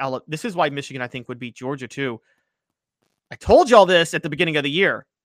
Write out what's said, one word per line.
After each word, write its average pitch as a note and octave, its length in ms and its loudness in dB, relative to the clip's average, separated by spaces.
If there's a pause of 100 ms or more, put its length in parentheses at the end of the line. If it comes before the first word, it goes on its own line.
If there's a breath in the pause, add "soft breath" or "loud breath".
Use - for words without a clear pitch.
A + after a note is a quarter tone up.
Ala-, C3 260 -6
this D#3 180 -12
is G#3 100 -8
why E3 160 0
Michigan, C3+ 320 -10
I A#2+ 60 -8
think, B2 200 -12
would B2 100 -10
beat A#2+ 180 -14
Georgia B2+ 320 -10
too. B2+ 320 -8 (1120)
I - 60 -18
told C#4 320 4
y'all G#3+ 180 8
this E3+ 280 2
at D#3+ 80 -4
the D#3+ 80 -8
beginning D3+ 260 -2
of D3 60 -2
the C#3 80 -4
year. D3+ 360 -2 (180)